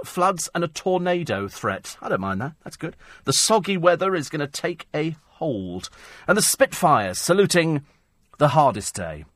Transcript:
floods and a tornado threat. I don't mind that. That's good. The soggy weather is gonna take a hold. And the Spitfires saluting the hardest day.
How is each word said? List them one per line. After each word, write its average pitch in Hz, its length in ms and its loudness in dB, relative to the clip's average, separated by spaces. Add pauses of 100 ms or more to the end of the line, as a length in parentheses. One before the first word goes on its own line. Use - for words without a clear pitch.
floods 185 480 0
and 170 100 -2
a 170 40 -2
tornado 175 800 -2
threat. - 520 -6
I - 100 -10
don't 98 120 -2
mind 95 200 -2
that. 151 120 -6 (100)
That's - 140 -16
good. 160 180 -10 (280)
The - 100 0
soggy 214 420 2
weather 175 380 4
is 156 160 -2
gonna 151 160 -4
take 165 480 -6
a 160 220 -2 (100)
hold. 92 640 -6 (380)
And 190 100 4
the 214 60 2
Spitfires 135 720 2
saluting 170 680 2 (540)
the 147 120 4
hardest 131 440 2
day. 78 320 -8 (100)